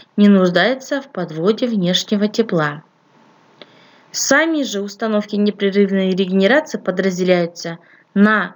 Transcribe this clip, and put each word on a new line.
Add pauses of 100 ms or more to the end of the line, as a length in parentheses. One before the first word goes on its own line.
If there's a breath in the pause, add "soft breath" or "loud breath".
(180 loud breath)
не
нуждается
в
подводе
внешнего
тепла. (1300 loud breath)
Сами
же
установки
непрерывной
регенерации
подразделяются (380 soft breath)
на